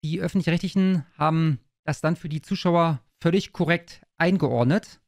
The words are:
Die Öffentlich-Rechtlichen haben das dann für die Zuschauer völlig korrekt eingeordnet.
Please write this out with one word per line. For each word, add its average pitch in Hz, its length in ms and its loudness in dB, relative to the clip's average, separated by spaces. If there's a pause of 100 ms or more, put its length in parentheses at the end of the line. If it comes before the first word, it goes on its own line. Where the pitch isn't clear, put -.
Die 160 160 -4
Öffentlich-Rechtlichen 180 840 -2 (100)
haben 160 420 0 (260)
das - 180 -6
dann 165 140 0
für - 120 -12
die 151 140 -6
Zuschauer 170 580 0 (220)
völlig 175 320 0
korrekt 170 480 -2 (160)
eingeordnet. 147 880 0